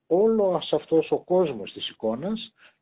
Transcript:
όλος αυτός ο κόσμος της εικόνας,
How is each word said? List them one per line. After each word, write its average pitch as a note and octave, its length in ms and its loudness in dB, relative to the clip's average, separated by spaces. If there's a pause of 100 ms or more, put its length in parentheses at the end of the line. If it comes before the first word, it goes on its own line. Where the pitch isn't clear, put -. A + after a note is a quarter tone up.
όλος F#3+ 640 2
αυτός D#3 380 2
ο D3+ 60 2
κόσμος D3 560 0
της - 160 -10
εικόνας, D3 640 -6 (280)